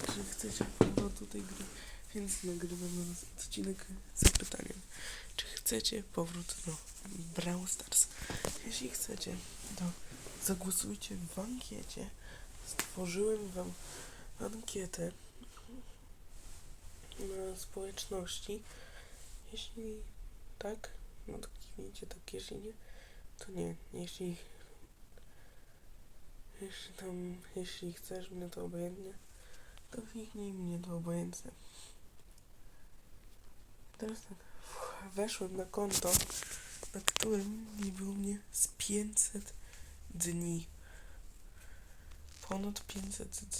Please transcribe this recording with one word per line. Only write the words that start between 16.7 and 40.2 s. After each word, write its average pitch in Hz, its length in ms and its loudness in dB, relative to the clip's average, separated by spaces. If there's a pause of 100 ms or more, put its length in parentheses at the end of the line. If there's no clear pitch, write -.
na 190 380 0
społeczności. 196 1040 -2 (880)
Jeśli 220 440 -4 (640)
tak, 214 320 -2 (360)
no 208 100 -4
to 214 100 -4
kiwnijcie - 600 -8
tak, - 260 -8
jeśli 190 240 -4
nie, 214 160 -6 (640)
to - 140 -8
nie. 170 240 0 (180)
Jeśli... 175 440 -2 (2250)
Jeśli 190 320 -8
tam, 180 480 -2 (140)
jeśli 180 380 -2
chcesz 185 360 -4
mnie, 180 200 -2
to 175 160 -4
obojętnie, 180 480 0 (800)
to 247 100 -2
kliknij 220 520 -4
mnie, 175 260 0
to 175 160 -2
obojętnie. 175 560 0 (2500)
Teraz 220 200 -2 (120)
tak, 180 80 -8 (760)
weszłem 190 440 2
na 185 80 2
konto, 190 460 4 (840)
na 196 80 -2
którym 214 680 6 (180)
nie 196 60 4
było 196 220 0
mnie 202 260 2 (120)
z - 160 8
pięćset - 840 4 (560)
dni. 170 580 2 (1700)